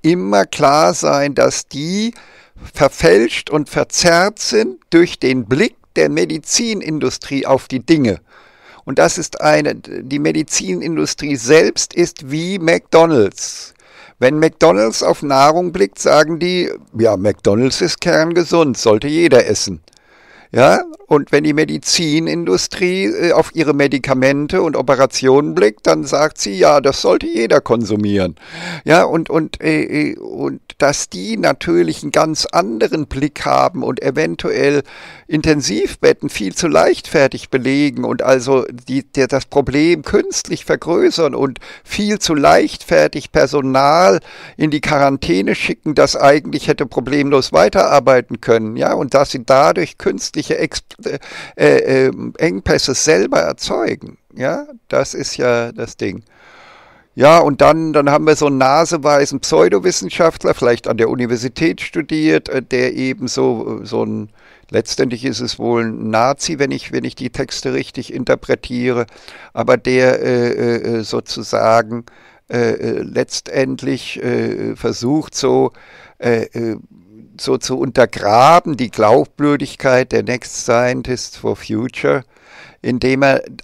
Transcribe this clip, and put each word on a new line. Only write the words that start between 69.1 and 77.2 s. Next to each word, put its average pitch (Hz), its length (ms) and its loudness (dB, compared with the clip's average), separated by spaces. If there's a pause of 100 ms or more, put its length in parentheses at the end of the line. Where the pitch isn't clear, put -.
aber 120 240 2
der, 127 440 2
äh, 123 280 0
äh, 117 480 -2
äh, 110 60 -6
sozusagen, 113 1000 -2 (460)
äh, 120 220 -2
äh, 113 300 -4
letztendlich, 131 1200 -6
äh, 113 540 -4
versucht, 123 600 -4
so, 131 360 0 (460)
äh, 113 300 -2
äh, 117 300 -6 (600)